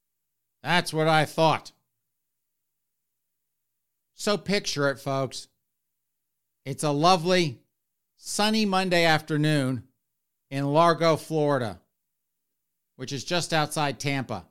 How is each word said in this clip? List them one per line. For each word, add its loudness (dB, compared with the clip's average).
That's 0
what 0
I 4
thought. 0
So -2
picture -2
it, -4
folks. -6
It's -10
a 0
lovely, 2
sunny -2
Monday 2
afternoon 0
in -4
Largo, 4
Florida, -2
which -12
is -6
just -4
outside -2
Tampa. -6